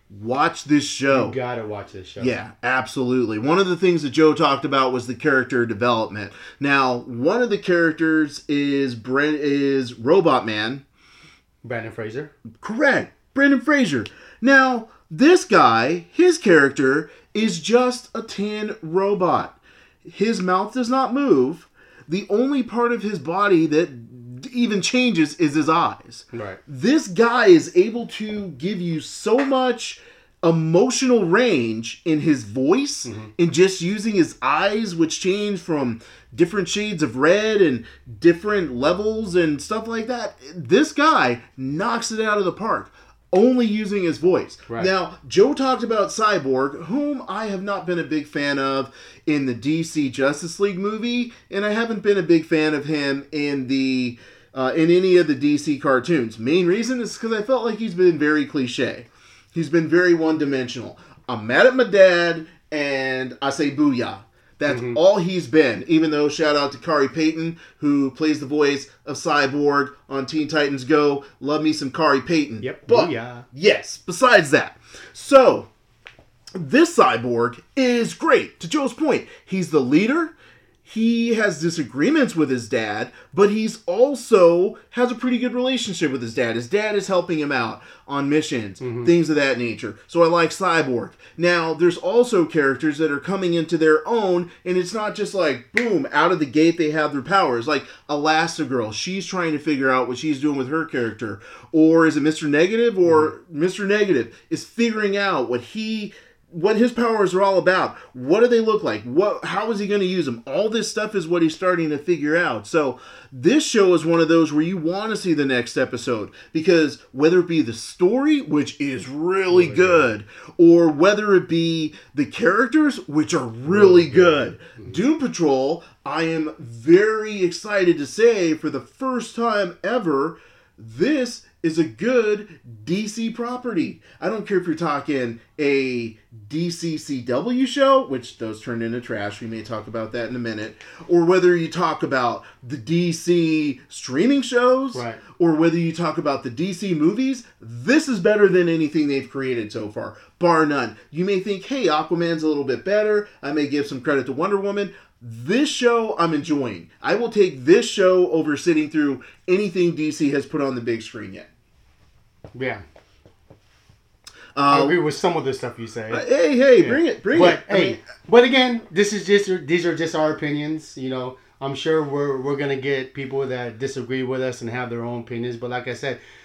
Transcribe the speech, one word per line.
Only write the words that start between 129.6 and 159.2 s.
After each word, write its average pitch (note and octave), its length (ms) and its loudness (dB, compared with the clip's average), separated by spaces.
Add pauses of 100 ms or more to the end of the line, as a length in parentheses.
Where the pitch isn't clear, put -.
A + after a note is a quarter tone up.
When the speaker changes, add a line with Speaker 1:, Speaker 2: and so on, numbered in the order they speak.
Speaker 1:
ever, E3+ 560 -2 (400)
this A3+ 680 -4 (160)
is D#3+ 160 0
a E3 60 2
good G#3+ 760 -2 (240)
D G3 240 -4
C A3+ 220 -6
property. A#3 720 -6 (180)
I F3 80 -6
don't G#3+ 180 -6
care G3+ 120 -2
if F3 80 -2
you're D#3 100 -2
talking C#3 640 -4 (180)
a C3 600 -2 (300)
D E3 200 -4
C E3 300 -6
C C3+ 240 -8
W F#3 420 -2
show, C4+ 420 2
which C3 300 -8
those G#2+ 240 -10
turned A#2 220 -8
into A#2 180 -6
trash, G#2 400 -8
we B2 60 -12
may A2+ 160 -10
talk G#2 240 -10
about A2 260 -10
that A#2+ 160 -6
in B2 80 -10
a B2 40 -8
minute, A2 360 -8 (320)
or E3+ 160 4
whether F3+ 320 4
you E3 140 -4
talk D#3+ 320 -2
about B2 400 -2 (200)
the B2 140 -10
D E3 360 0
C D#3+ 760 0
streaming A3 540 0
shows, B3+ 520 0
Speaker 2:
Right. A#2 200 -8 (240)
Speaker 1:
or E3+ 160 4
whether E3 240 2
you E3 160 0
talk E3 240 -4
about C#3+ 240 -2
the C3 80 -8
D E3 240 -4
C F#3 180 -6
movies, G#3 520 0 (180)
this B2 460 0
is A#3+ 120 -2
better G#3 260 6
than F3 220 4
anything D#3 400 0
they've C3+ 220 -4
created B2+ 420 -6
so G#2+ 160 -10
far, G#2+ 300 -12 (200)
bar E3 280 4
none. B2 320 -2 (120)
You D#3+ 140 -4
may G3 160 0
think, F#3+ 240 -6
"Hey, C4 220 -2
Aquaman's D#3+ 560 -2
a D#3 60 0
little C#3+ 160 -2
bit B2 200 -4
better. G#3 420 0 (160)
I C#3 100 -6
may D3+ 160 -2
give C#3+ 180 -2
some C3+ 160 -12
credit C#3 240 -2
to A#2+ 60 -6
Wonder F#3 260 -2
Woman." G3+ 340 -6 (340)
This C3+ 440 -2
show, A#3 480 0
I'm E3 160 2
enjoying. C3+ 560 -4 (100)
I D#3 140 -2
will A3+ 160 -2
take E3+ 340 0
this G#3 240 6
show F#3 440 4
over D3+ 260 0
sitting D#3 320 0
through C#3+ 320 -2 (260)